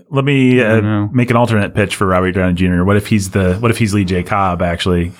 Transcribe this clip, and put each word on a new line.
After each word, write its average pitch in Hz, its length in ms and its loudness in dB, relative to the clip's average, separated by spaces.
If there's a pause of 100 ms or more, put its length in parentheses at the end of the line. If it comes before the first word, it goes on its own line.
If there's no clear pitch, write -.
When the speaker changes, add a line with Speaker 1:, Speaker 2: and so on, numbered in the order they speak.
Speaker 1:
let 135 160 -2
me, 127 380 4
Speaker 2:
I 107 60 0
don't 110 160 2
Speaker 1:
uh, 104 200 -2
Speaker 2:
know. 107 60 -4
Speaker 1:
make 120 180 0
an 117 60 2
alternate 110 400 0
pitch 101 200 -2
for 101 120 -2
Robert 92 240 2
Downey 92 220 0
Junior. 90 320 0
What 101 120 2
if 101 100 -2
he's 98 240 -2
the, 92 240 0
what 117 140 -2
if 113 80 -2
he's 107 160 -2
Lee 101 120 0
J 90 180 -2
Cobb, 92 380 -2
actually? 87 580 -2